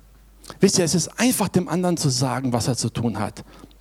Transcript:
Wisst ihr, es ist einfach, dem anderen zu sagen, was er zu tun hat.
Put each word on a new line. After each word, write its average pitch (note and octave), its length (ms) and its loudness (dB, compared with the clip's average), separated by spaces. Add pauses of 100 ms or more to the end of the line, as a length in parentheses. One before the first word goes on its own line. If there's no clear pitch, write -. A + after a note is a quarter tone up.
(600)
Wisst G3 200 4
ihr, F3 60 4
es D#3 100 0
ist - 240 -2
einfach, G#3+ 280 2
dem F3+ 220 0
anderen F3+ 260 0
zu D3+ 140 0
sagen, B2+ 440 -2
was A2+ 140 0
er B2+ 80 0
zu A#2 140 -2
tun A2 300 -4
hat. - 240 -6 (380)